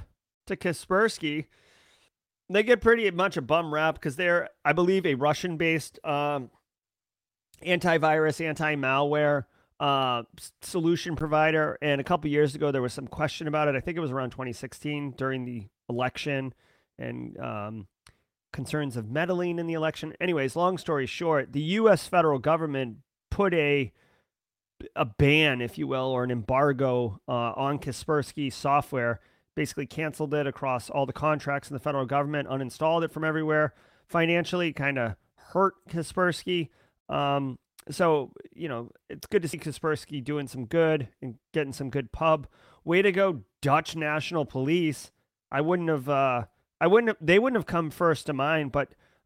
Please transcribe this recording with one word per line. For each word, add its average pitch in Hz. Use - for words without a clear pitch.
to 190
Kaspersky. 170
They 202
get 233
pretty 226
much 185
a 156
bum 151
rap 156
'cause 139
they're, 175
I 143
believe, 180
a 147
Russian-based, 156
um, 143
antivirus, 156
anti-malware, 147
uh, 131
s-, -
solution 170
provider. 156
And 143
a -
couple 156
years 143
ago, 147
there 131
was 123
some 135
question 151
about 151
it. 139
I 127
think 165
it 170
was 139
around 131
twenty 127
sixteen 143
during 131
the 120
election 127
and, 123
um, 110
concerns 139
of 110
meddling 175
in 170
the 165
election. 156
Anyways, 156
long 175
story 139
short, 156
the 143
U 208
S 180
federal 160
government 139
put 175
a, 143
a 156
ban, 143
if 117
you 135
will, 131
or 127
an 123
embargo, 127
uh, 120
on 139
Kaspersky 143
software, 131
basically -
canceled 151
it 147
across 131
all 139
the 131
contracts 143
in 147
the 127
federal 139
government, 143
uninstalled 156
it 156
from 160
everywhere. 156
Financially, 170
it 139
kinda 135
hurt 185
Kaspersky. 175
Um, 139
so, 151
you 160
know, 117
it's -
good 196
to 165
see 165
Kaspersky 147
doing 143
some 127
good 156
and 123
getting 143
some 139
good 131
pub. 156
Way 175
to 196
go, 180
Dutch 151
National 151
Police. 151
I 139
wouldn't 170
have, 139
uh, 131
I 165
wouldn't 226
have, 208
they 170
wouldn't 247
have 175
come 170
first 165
to 151
mind, 143
but, 143